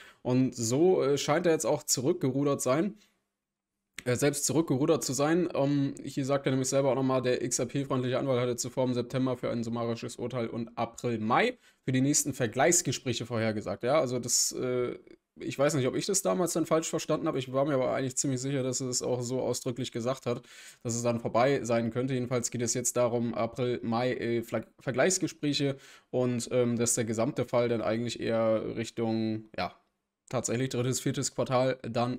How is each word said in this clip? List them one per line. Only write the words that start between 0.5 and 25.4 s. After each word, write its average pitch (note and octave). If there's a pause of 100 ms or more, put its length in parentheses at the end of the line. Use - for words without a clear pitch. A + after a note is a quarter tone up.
so, C#3+
äh, C#3
scheint D#3+
er E3
jetzt D3+
auch C#3+
zurückgerudert C#3
sein. D#3+ (1120)
Äh, B2
selbst C#3+
zurückgerudert D3+
zu C#3
sein. D#3
Ähm, C#3 (100)
hier C3+
sagt C#3
er C#3
nämlich C3
selber C#3
auch A#2+
nochmal, C3
der B2
X-R-P-freundliche B2+
Anwalt C3
hatte B2
zuvor C3
im B2+
September B2+
für A#2+
ein A#2
summarisches A#2
Urteil A#2+
und A2+
April, A#2
Mai D3+ (260)
für C3+
die C3
nächsten C#3
Vergleichsgespräche B2+
vorhergesagt. A2
Ja, C#3
also B2+
das, -
äh, B2+ (420)
ich -
weiß D3
nicht, C3
ob -
ich -
das F#3+
damals F#3
dann D#3+
falsch D#3+
verstanden D#3+
habe. C#3+
Ich C3
war C3+
mir D3+
aber B2+
eigentlich C3
ziemlich C3
sicher, C3+
dass B2+
er C3
es B2
auch B2
so B2
ausdrücklich B2
gesagt B2
hat, A#2+ (380)
dass A#2
es A#2
dann A#2
vorbei B2+
sein A#2
könnte. C3
Jedenfalls B2
geht A#2+
es A2+
jetzt B2
darum, A#2+
April, B2
Mai, B2
äh, A#2
Fla-, A#2 (140)
Vergleichsgespräche C#3 (320)